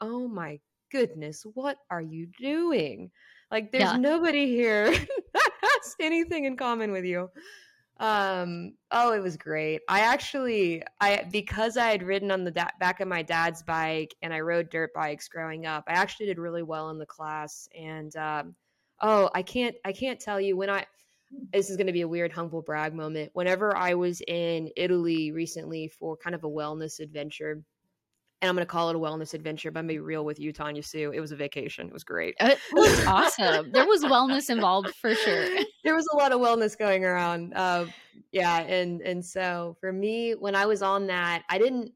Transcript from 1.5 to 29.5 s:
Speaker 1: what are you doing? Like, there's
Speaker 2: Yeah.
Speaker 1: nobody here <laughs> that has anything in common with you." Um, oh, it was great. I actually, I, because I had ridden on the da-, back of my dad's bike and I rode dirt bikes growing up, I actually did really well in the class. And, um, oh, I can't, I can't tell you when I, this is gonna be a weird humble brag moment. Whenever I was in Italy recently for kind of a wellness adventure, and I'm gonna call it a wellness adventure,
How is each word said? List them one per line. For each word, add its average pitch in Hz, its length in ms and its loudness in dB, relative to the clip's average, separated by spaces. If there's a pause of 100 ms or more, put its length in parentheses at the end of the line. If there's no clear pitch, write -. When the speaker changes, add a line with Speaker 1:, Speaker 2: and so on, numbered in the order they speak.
Speaker 1:
what 277 240 -4 (120)
are 170 120 -4
you 160 240 -10 (120)
doing? 254 760 -2 (380)
Like, 214 220 -4
there's 208 200 4
Speaker 2:
Yeah. 240 40 2
Speaker 1:
nobody 294 520 2
here 226 420 4
<laughs> - 440 -2
that 554 160 4 (120)
has 508 380 2
anything 330 460 0
in 262 100 -2
common 233 360 0
with 185 120 -2
you." 180 260 -2 (680)
Um, 185 760 0 (160)
oh, 240 200 6
it 208 80 2
was 180 160 -4
great. 156 520 -2
I 196 120 4
actually, 226 840 2 (160)
I, 202 320 2
because 208 440 -2
I 233 140 2
had 196 140 0
ridden 196 260 0
on 190 140 0
the 175 80 -4
da-, 175 160 -2 (100)
back 185 220 0
of 190 80 -4
my 170 140 -2
dad's 165 420 0
bike 160 580 -2
and 165 100 -6
I 160 80 -4
rode 165 300 0
dirt 160 240 -4
bikes 151 340 -6
growing 160 380 -10
up, 156 220 -6
I 165 60 -2
actually 208 320 0
did 180 120 -2
really 170 240 -6
well 160 280 -8
in 156 80 -10
the 151 80 -12
class. 156 680 -12
And, 156 380 -12
um, 156 400 -6 (460)
oh, 208 340 6
I 185 80 0
can't, 240 320 -2 (100)
I 196 80 -4
can't 247 280 -6
tell 202 200 -4
you 196 160 2
when 196 140 -2
I, 196 160 -2 (680)
this 196 180 2
is 185 60 -6
gonna 190 160 0
be 170 100 0
a 165 60 -2
weird 170 240 -2
humble 165 300 -6
brag 156 320 -4
moment. 156 400 -6
Whenever 185 420 2
I 180 180 2
was 175 340 0
in 170 480 -2
Italy 170 560 2
recently 160 560 -6
for 160 280 -10
kind 175 200 -8
of 160 80 -8
a 151 40 -4
wellness 151 520 -6
adventure, 151 640 -10 (800)
and 185 60 2
I'm 180 80 2
gonna 175 100 0
call 170 240 0
it 165 60 0
a 165 40 -2
wellness 156 340 -4
adventure, 156 380 -8